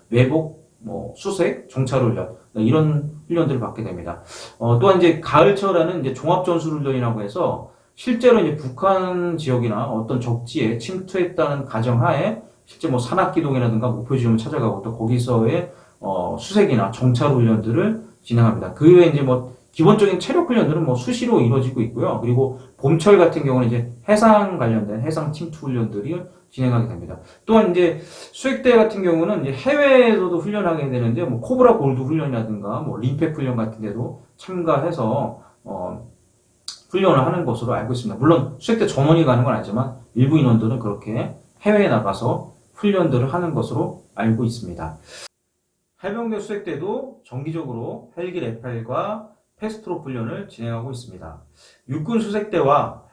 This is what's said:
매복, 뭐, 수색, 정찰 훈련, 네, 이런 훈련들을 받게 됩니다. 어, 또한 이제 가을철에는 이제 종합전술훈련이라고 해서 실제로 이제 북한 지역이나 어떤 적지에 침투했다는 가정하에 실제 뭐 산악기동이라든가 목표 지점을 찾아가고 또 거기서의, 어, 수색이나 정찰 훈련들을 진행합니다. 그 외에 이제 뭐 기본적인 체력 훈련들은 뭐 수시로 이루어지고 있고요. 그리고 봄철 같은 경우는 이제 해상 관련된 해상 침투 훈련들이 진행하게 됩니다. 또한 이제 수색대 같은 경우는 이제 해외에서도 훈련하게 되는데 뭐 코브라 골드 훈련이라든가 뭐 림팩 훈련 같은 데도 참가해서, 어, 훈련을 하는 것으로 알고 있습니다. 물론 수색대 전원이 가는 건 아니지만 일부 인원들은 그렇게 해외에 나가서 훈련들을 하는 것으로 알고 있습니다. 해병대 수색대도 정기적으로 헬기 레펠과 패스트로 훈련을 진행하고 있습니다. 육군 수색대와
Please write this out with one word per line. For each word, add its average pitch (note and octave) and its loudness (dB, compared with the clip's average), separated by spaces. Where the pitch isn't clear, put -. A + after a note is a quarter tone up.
매복, C3 0
뭐, - -12
수색, - -4
정찰 B2+ -2
훈련, - -2
네, A2 -2
이런 D3+ 2
훈련들을 D#3+ 0
받게 G#2+ -8
됩니다. E2+ -10
어, A#2+ 2
또한 F#3 6
이제 D#3+ 4
가을철에는 F3 4
이제 C3 -4
종합전술훈련이라고 D3+ -2
해서 C3 -6
실제로 A#3+ 4
이제 D3+ 0
북한 F#3 -2
지역이나 A#2 -2
어떤 A2+ -4
적지에 A#2 -4
침투했다는 F#3 -4
가정하에 C#3+ 0
실제 - -8
뭐 A#2+ 0
산악기동이라든가 C3 0
목표 - -4
지점을 A#2 2
찾아가고 A2+ -2
또 A2 -8
거기서의, A#2 0
어, F#2 -6
수색이나 C3+ 0
정찰 B2+ 2
훈련들을 A#2+ 2
진행합니다. A#2 0
그 E3+ 6
외에 E3+ 8
이제 C#3+ 0
뭐 B2+ -2
기본적인 G3 4
체력 - 0
훈련들은 D#3 0
뭐 B2 0
수시로 A#3 0
이루어지고 A#2+ 0
있고요. - -4
그리고 B2 0
봄철 E3 6
같은 D#3+ 4
경우는 B2+ 2
이제 A#2 -2
해상 G#3 4
관련된 A2+ -2
해상 D#3 -4
침투 D#3+ -10
훈련들이 A#2+ -4
진행하게 B2 0
됩니다. F2 -12
또한 G#3+ 6
이제 E3+ 2
수색대 - -2
같은 G3+ 4
경우는 E3+ 0
이제 C3+ -4
해외에서도 A#3+ 4
훈련하게 E3+ -2
되는데 B2 -2
뭐 A#2+ -4
코브라 B3+ 6
골드 C3 0
훈련이라든가 B2 -4
뭐 A2+ -8
림팩 D#3 -2
훈련 C3 -4
같은 A2 -6
데도 G#2+ -8
참가해서, D#3+ -4
어, F2+ -12
훈련을 F3+ 4
하는 F3+ -2
것으로 A#2+ -4
알고 A#2 -4
있습니다. G#2 -6
물론 D3 2
수색대 A3 0
전원이 D#3 4
가는 A#2+ 4
건 G#2+ 0
아니지만 A#2+ -4
일부 C#3 4
인원들은 A#2 2
그렇게 G#2+ -6
해외에 G3+ 4
나가서 G#2 -2
훈련들을 D#3 0
하는 F3 -2
것으로 - -4
알고 A2+ 0
있습니다. D#2+ -8
해병대 A3 -6
수색대도 G#3 -8
정기적으로 C3+ -8
헬기 F3 -8
레펠과 B2 -6
패스트로 G3 -8
훈련을 C3+ -8
진행하고 A#2 -8
있습니다. E2+ -16
육군 F3+ -2
수색대와 E3 0